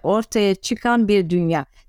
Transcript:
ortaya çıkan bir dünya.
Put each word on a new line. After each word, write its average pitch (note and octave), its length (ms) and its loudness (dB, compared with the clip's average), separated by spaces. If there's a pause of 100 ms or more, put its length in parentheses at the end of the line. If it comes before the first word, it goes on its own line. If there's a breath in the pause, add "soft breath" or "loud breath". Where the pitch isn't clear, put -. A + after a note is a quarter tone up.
ortaya G3+ 520 0
çıkan A#3 520 -2
bir G3 220 2
dünya. E3 360 -2 (240)